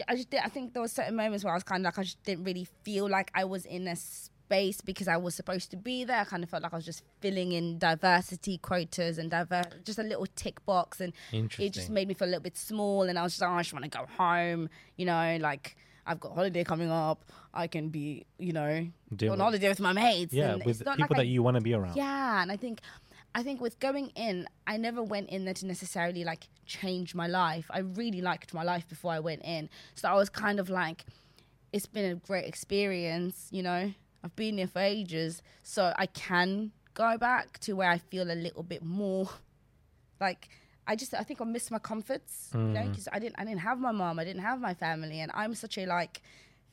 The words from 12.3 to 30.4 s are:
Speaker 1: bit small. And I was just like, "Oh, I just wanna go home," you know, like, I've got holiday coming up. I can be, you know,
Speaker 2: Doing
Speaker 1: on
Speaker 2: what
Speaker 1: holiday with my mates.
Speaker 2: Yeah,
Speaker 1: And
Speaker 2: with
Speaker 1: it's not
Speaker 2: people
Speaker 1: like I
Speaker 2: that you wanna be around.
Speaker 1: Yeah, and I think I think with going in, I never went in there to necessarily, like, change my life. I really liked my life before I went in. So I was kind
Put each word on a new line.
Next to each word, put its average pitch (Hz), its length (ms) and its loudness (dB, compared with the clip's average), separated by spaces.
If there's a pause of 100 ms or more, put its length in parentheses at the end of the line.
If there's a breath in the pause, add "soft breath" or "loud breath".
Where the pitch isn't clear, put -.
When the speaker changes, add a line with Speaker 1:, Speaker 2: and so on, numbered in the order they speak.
Speaker 1:
bit 180 120 -8
small. 202 540 2
And 175 80 0
I 170 60 2
was 175 100 0
just - 80 -4
like, 180 80 4
"Oh, 180 60 2
I 175 80 4
just - 100 -6
wanna 143 140 -6
go 127 180 -6 (100)
home," 175 540 4 (260 loud breath)
you 180 120 -2
know, 165 340 4
like, 143 340 -2 (320 soft breath)
I've 160 120 -2
got - 160 -10
holiday 175 280 2
coming 165 280 0
up. 156 340 2 (260 loud breath)
I 170 140 -4
can 160 240 -4
be, 147 380 -6 (100)
you 175 160 -2
know, 156 340 0 (280)
Speaker 2:
Doing 107 160 4
Speaker 1:
on 190 80 2
Speaker 2:
what 190 60 6
Speaker 1:
holiday 202 240 6
with 196 100 2
my 190 120 4
mates. 190 440 4
Speaker 2:
Yeah, 139 180 4
Speaker 1:
And 95 100 -2
Speaker 2:
with 117 180 4
Speaker 1:
it's - 40 -4
not 277 120 0
Speaker 2:
people 147 180 4
Speaker 1:
like 131 60 6
I - 20 6
Speaker 2:
that 123 60 2
you 127 120 6
wanna 123 200 6
be 113 120 2
around. 92 240 2
Speaker 1:
Yeah, 269 460 2
and 180 80 -4
I 208 60 -4
think 233 240 -8 (560 loud breath)
I 240 60 0
think 269 160 -4
with 240 200 -2
going 269 360 0
in, 202 320 -2 (180)
I 214 120 -2
never 233 260 -2
went 202 260 -4
in 190 140 -4
there 185 120 -2
to 190 100 -8
necessarily, 175 580 -2
like, 165 240 -6 (180)
change 185 480 -4
my 170 140 0
life. 170 420 2
I 180 100 -2
really 190 420 -2
liked 175 320 -2
my 165 100 -2
life 175 240 0
before 170 240 -6
I 160 80 0
went 156 240 -4
in. 156 260 -6 (240 loud breath)
So - 140 -2
I 180 80 4
was 196 140 6
kind 208 300 0